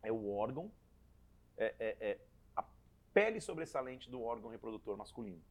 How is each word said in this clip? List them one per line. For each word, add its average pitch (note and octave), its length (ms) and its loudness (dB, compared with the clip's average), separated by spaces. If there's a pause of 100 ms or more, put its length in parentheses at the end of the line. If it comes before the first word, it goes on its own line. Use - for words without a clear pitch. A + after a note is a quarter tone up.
É A2 100 0
o G#2+ 180 0
órgão, B2+ 420 0 (840)
é, A2 240 2
é, A2 180 0 (120)
é - 120 0 (340)
a - 100 0 (480)
pele A3 260 8
sobressalente C3 680 -4
do B2 120 -4
órgão A2+ 280 -2
reprodutor A2 480 -6
masculino. G#2 540 -8